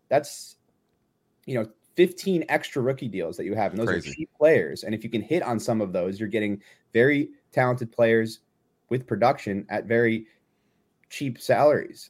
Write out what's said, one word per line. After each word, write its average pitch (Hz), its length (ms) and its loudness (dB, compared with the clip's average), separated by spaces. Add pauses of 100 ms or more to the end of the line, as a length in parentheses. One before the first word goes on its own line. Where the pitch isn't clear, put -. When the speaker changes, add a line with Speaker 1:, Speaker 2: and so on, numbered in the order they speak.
Speaker 1:
That's, - 480 -2 (880)
you 131 100 -4
know, 110 140 -2 (260)
fifteen 180 540 2
extra 147 320 -2
rookie 131 260 -2
deals 87 300 -6
that 80 80 -6
you 98 80 -4
have, 101 180 0
and 95 80 -6
those 113 80 -2
Speaker 2:
Crazy. 82 220 -2
Speaker 1:
are 69 40 -12
cheap - 240 -10
players. 113 460 4
And 104 100 -6
if 107 100 -6
you 113 60 -10
can 110 120 -2
hit 170 220 -2
on 117 160 -2
some 110 200 -2
of 95 140 -4
those, 95 260 -2
you're 110 80 -4
getting 104 340 -2 (300)
very 143 380 4 (220)
talented 127 400 0
players 113 480 2 (500)
with 127 180 -4
production 107 640 0
at 101 160 -4
very 113 400 2 (840)
cheap 135 300 -8
salaries, 131 720 2